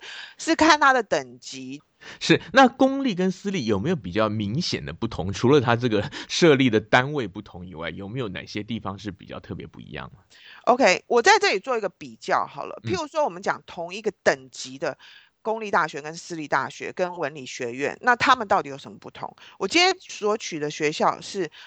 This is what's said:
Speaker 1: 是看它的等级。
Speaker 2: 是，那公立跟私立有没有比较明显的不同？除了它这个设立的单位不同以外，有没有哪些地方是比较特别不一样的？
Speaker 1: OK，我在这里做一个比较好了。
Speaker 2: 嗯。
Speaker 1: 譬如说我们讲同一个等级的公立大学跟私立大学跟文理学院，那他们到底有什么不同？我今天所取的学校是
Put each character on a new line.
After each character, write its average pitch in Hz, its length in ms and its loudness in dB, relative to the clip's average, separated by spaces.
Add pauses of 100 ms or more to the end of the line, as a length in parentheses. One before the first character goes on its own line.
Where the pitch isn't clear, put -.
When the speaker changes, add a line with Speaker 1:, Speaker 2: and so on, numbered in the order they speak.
(380)
Speaker 1:
是 320 180 0
看 311 240 6
它 277 140 6
的 247 100 4
等 131 360 -2
级。 131 420 -12 (380)
Speaker 2:
是， - 200 4 (140)
那 254 140 10
公 269 360 2
立 220 120 0
跟 185 160 2
私 - 180 -6
立 180 160 -2
有 107 140 2
没 123 100 -2
有 185 60 0
比 98 160 -10
较 107 180 2
明 107 320 -2
显 98 240 -4
的 71 80 -8
不 117 140 -4
同？ 95 260 -4
除 117 160 2
了 147 100 8
它 120 160 2
这 120 140 -2
个 107 180 0 (220)
设 160 240 6
立 131 160 6
的 107 100 4
单 127 340 2
位 131 140 -4
不 98 140 -12
同 90 240 -16
以 90 80 -16
外， 80 160 -10
有 95 180 -12
没 117 120 -8
有 120 80 -6
哪 87 180 -10
些 - 160 -10
地 110 180 -8
方 101 200 -10
是 101 100 -10
比 - 160 -16
较 - 140 -14
特 - 160 -12
别 67 100 -12
不 - 140 -18
一 53 120 -18
样 67 200 -12
的？ - 60 -20 (480)
Speaker 1:
OK， 233 420 4
我 240 120 4
在 392 200 6
这 392 140 2
里 208 60 -2
做 254 160 -4
一 220 60 -4
个 190 80 -4
比 131 280 -16
较 139 280 0
好 143 200 -12
了。 - 180 -12
Speaker 2:
嗯。 - 80 -6
Speaker 1:
譬 349 100 -2
如 302 60 -6
说 302 160 -2
我 254 60 0
们 180 120 -10
讲 156 240 -4
同 175 260 -12
一 208 120 -12
个 214 80 -2 (100)
等 135 300 0
级 131 260 -14
的 143 180 -4 (460)
公 220 180 -4
立 208 120 -8
大 175 160 2
学 160 120 -8
跟 160 160 -10
私 170 200 -12
立 151 120 -8
大 139 220 0
学 123 240 -10
跟 180 240 -4
文 151 160 -4
理 147 100 -14
学 123 280 -8
院， 127 300 -4
那 240 140 2
他 254 200 4
们 233 120 -8
到 190 140 2
底 143 80 -8
有 135 80 -10
什 117 140 -16
么 - 80 -20
不 - 100 -16
同？ - 260 -14 (220)
我 196 100 -4
今 330 140 2
天 370 180 4
所 208 380 -4
取 - 220 -8
的 147 100 -4
学 151 220 -2
校 175 280 0
是 190 300 -6 (180)